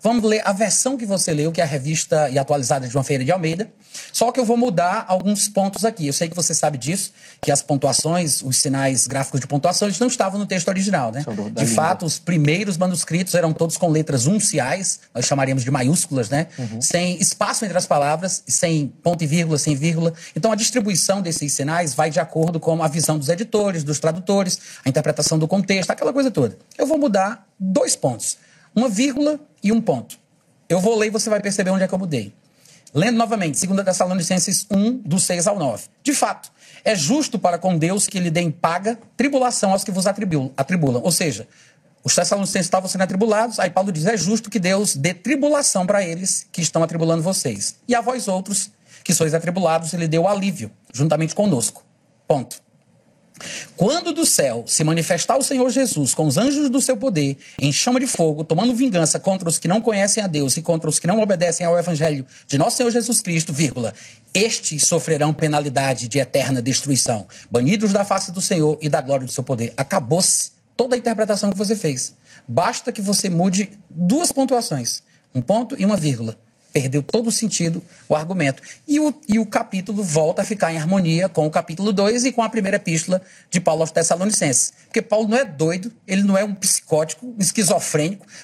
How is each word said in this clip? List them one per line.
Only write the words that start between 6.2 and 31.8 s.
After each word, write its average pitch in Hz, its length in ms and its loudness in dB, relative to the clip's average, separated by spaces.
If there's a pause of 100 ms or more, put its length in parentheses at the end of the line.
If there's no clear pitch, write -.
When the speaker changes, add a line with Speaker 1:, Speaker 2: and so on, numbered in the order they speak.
Speaker 1:
que 165 80 -8
você 165 200 -2
sabe 147 240 0
disso, 156 340 -4 (260)
que - 120 0
as 143 100 2
pontuações, 156 800 0
os 131 160 -2
sinais 135 480 0
gráficos 135 360 -2
de - 40 -8
pontuação, 160 420 2
eles 196 120 -2
não 240 80 2
estavam 196 320 0
no 202 80 -4
texto 185 220 -2
original, 185 420 0
né? 131 100 -6
Speaker 2:
São 117 140 -6
do, 104 160 -6
da 113 100 -2
Speaker 1:
De 113 80 2
Speaker 2:
língua. 117 140 2
Speaker 1:
fato, 180 220 0
os 156 120 -2
primeiros 170 600 0
manuscritos 180 580 -2
eram 165 180 2
todos 165 240 -2
com 180 100 0
letras 151 380 0
unciais, 165 760 0 (120)
nós 123 120 -4
chamaríamos 135 380 0
de 120 60 -4
maiúsculas, 135 600 0
né? 156 160 0 (100)
Speaker 2:
Uhum. 113 240 -6
Speaker 1:
Sem 180 400 0
espaço 214 420 -2
entre 175 140 -2
as 180 80 -2
palavras, 160 640 0
sem 160 400 0 (160)
ponto 170 200 0
e 156 40 0
vírgula, 160 320 2
sem 151 160 0
vírgula. 165 380 0 (220)
Então, 196 160 0
a 214 40 2
distribuição 208 640 0
desses 160 320 -4
sinais 156 400 -2
vai 156 160 2
de 156 100 -2
acordo 160 400 0
com 165 220 0
a 160 60 2
visão 156 320 0
dos 139 100 -4
editores, 196 540 0
dos 147 160 -2
tradutores, 185 600 0 (240)
a 135 60 0
interpretação 151 480 0
do 156 100 2
contexto, 190 440 0
aquela - 200 0
coisa 269 200 2
toda 196 100 -2
toda. 110 160 0 (200)
Eu 285 100 0
vou 311 100 2
mudar 214 500 0 (120)
dois 190 360 0
pontos. - 420 -4 (380)
Uma 240 140 2
vírgula 285 500 0 (240)
e 202 80 2
um 226 100 2
ponto. 135 360 -4 (520)
Eu 170 100 2
vou 220 180 2
ler 214 100 2
e - 20 0
você 220 200 -4
vai 208 120 0
perceber 196 300 -2
onde 190 120 2